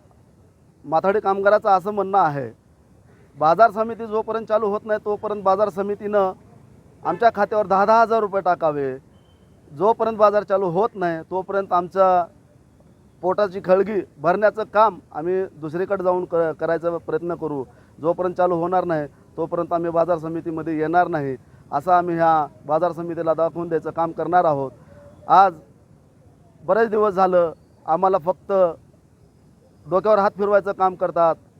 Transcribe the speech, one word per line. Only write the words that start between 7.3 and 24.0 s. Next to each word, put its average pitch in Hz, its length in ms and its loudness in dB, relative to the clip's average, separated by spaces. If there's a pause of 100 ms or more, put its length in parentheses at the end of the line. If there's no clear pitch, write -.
खात्यावर 208 320 0
दहा 190 180 2
दहा 220 160 6
हजार 226 180 2
रुपये 196 220 -2
टाकावे, 151 560 -2 (720)
जोपर्यंत 220 460 0
बाजार 208 260 4
चालू 196 220 -2
होत 185 300 0
नाही 170 340 -4
तोपर्यंत 190 440 -4
आमच्या 180 520 2 (960)
पोटाची 185 440 -2
खळगी 190 340 0 (180)
भरण्याचं 202 460 0
काम 202 360 2 (120)
आम्ही 180 400 -4
दुसरीकडे 180 520 -6
जाऊन 180 220 0
क-, 165 340 0
करायचा 165 380 -2
प्रयत्न 160 380 -6
करू. 147 280 -6 (380)
जोपर्यंत 175 340 -2
चालू 180 200 2
होणार 175 280 0
नाही 156 240 -2 (300)
तोपर्यंत 170 360 -4
आम्ही 170 180 -2
बाजार 165 260 0
समितीमध्ये 160 600 -6
येणार 170 300 2
नाही, 143 280 -4 (360)
असं 147 200 -2
आम्ही 175 240 2
ह्या 160 320 2 (180)
बाजार 160 260 0
समितीला 165 420 -4
दाखवून 160 340 -2
द्यायचं 156 240 -4
काम 165 200 -4